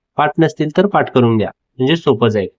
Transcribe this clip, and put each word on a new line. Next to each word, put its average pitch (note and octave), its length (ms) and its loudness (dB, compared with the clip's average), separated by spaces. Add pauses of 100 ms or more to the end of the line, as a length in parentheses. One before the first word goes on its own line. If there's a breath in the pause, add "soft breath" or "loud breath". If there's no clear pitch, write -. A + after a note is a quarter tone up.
(180)
पाठ D3+ 220 -2
नसतील D#3 380 0
तर F#3 100 4
पाठ D#3 260 0
करून A#2 240 2
घ्या, F#2+ 120 -2 (280)
म्हणजे C3 180 0
सोपं A#2+ 340 0
जाईल. G2 300 -2